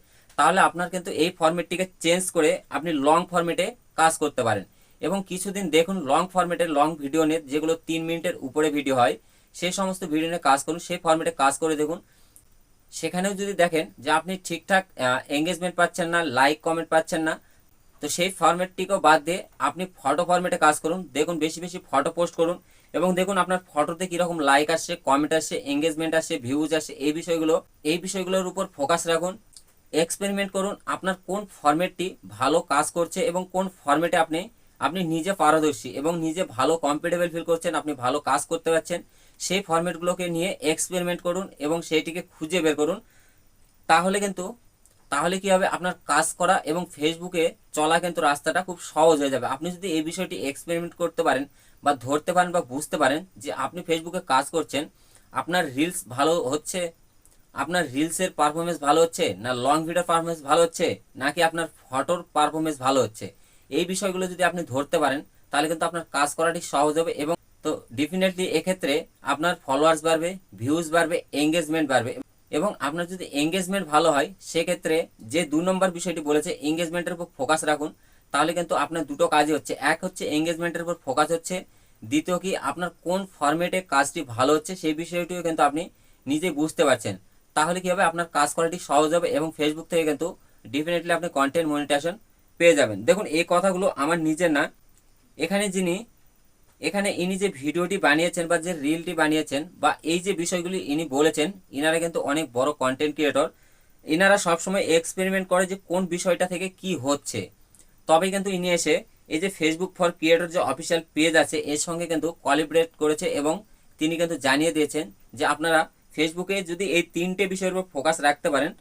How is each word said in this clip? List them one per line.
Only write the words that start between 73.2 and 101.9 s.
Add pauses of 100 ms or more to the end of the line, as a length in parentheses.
এনগেজমেন্ট
ভালো
হয়, (120)
সেক্ষেত্রে (240)
যে
দু
নম্বর
বিষয়টি
বলেছে, (100)
এনগেজমেন্টের
উপর (100)
ফোকাস
রাখুন, (420)
তাহলে
কিন্তু
আপনার
দুটো
কাজই
হচ্ছে।
এক
হচ্ছে (120)
এনগেজমেন্টের
উপর (100)
ফোকাস
হচ্ছে, (460)
দ্বিতীয়
কি
আপনার (120)
কোন (140)
ফরম্যাটে
কাজটি
ভালো
হচ্ছে,
সেই
বিষয়টিও
কিন্তু
আপনি (440)
নিজে
বুঝতে
পারছেন। (400)
তাহলে
কী
হবে,
আপনার (100)
কাজ
করাটি
সহজ
হবে
এবং (100)
Facebook
থেকে
কিন্তু (380)
definitely
আপনি
কনটেন্ট
মনিটাইজেশন (460)
পেয়ে
যাবেন।
দেখুন
এই
কথাগুলো (100)
আমার (100)
নিজের
না, (760)
এখানে
যিনি, (840)
এখানে (140)
ইনি
যে
ভিডিওটি
বানিয়েছেন
বা
যে
রিলটি
বানিয়েছেন (200)
বা (120)
এই
যে
বিষয়গুলি (140)
ইনি
বলেছেন, (220)
ইনারা